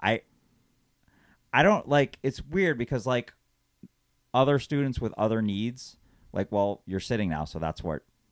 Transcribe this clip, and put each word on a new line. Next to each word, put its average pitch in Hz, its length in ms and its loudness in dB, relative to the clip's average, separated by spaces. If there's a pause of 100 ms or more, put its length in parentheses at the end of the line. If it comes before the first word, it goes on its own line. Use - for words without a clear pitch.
I, 214 200 0 (1300)
I 131 80 6
don't, 190 240 4
like, 143 360 2
it's 135 200 -4
weird 160 360 0
because, 120 280 -4
like, 127 280 -2 (960)
other 135 260 4
students 139 440 -2
with 110 160 -4
other 110 240 2
needs, 107 560 -4 (340)
like, 98 180 -4
"Well, 101 360 0
you're 92 120 -2
sitting 107 300 -2
now, 78 160 -2
so - 140 -10
that's 80 260 -6
what 82 160 -4 (320)